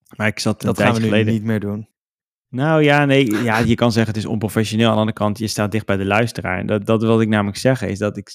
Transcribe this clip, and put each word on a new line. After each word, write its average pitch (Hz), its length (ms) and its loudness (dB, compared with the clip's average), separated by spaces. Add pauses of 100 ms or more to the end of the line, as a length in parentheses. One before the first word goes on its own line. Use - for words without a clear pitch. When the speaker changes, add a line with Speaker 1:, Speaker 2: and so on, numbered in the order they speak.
(160)
Speaker 1:
Maar 107 100 -2
ik 107 120 -2
zat 110 240 -2
een - 60 -8
Speaker 2:
Dat 107 100 -2
gaan 104 140 2
Speaker 1:
tijdje 113 100 -2
Speaker 2:
we 113 40 0
nu 110 60 0
Speaker 1:
geleden 110 220 2
Speaker 2:
niet 110 160 -4
meer 110 100 -2
doen. 104 280 -8 (600)
Speaker 1:
Nou 156 340 0
ja, 147 220 4
nee, 135 400 2
ja, 110 140 0
je 117 160 2
kan 120 180 2
zeggen 110 220 0
het 110 80 -4
is - 60 -6
onprofessioneel. 110 600 0
Aan 110 60 4
de 107 60 0
andere 110 180 -2
kant, 107 200 -2
je 113 80 -4
staat 104 260 -4
dicht 110 140 -4
bij 98 100 0
de 95 80 -4
luisteraar. 98 600 -2
Dat, 107 200 -2
dat 110 160 2
wil 113 180 4
ik 113 80 2
namelijk 104 280 0
zeggen, 127 320 0
is 98 100 -6
dat 104 180 -4
ik, - 180 -14